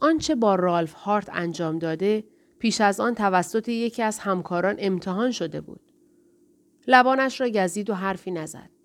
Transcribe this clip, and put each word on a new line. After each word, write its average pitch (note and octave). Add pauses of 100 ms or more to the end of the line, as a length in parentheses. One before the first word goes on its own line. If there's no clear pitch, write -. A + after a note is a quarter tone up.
آنچه D#4
با G#3+
رالف E3+
هارت G3+
انجام E3+
داده، F#3 (360)
پیش A3+
از G3+
آن A3+
توسط G3+
یکی A#3
از G#3+
همکاران F#3
امتحان F#3+
شده D#3
بود. - (1040)
لبانش C4
را B3+
گزید G3+
و G#3+
حرفی F#3+
نزد. D#3+ (160)